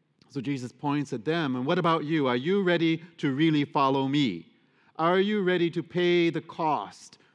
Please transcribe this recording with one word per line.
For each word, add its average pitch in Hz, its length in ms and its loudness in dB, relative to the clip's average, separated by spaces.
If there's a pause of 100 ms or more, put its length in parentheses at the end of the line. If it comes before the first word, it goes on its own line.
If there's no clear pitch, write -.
(280)
so 135 140 -8
Jesus 127 280 -6
points 143 440 -4
at 117 100 -8
them, 151 320 -2
"And 127 80 -4
what 175 140 0
about 165 260 2
you? 147 220 0
Are 123 100 2
you 180 260 0
ready 165 400 2 (140)
to 143 160 -2
really 151 320 2
follow 139 420 0
me? 131 400 -2 (500)
Are 175 220 2
you 208 220 0
ready 175 300 0
to 165 120 -6
pay 175 460 0
the 165 140 -4
cost 139 760 -4 (180)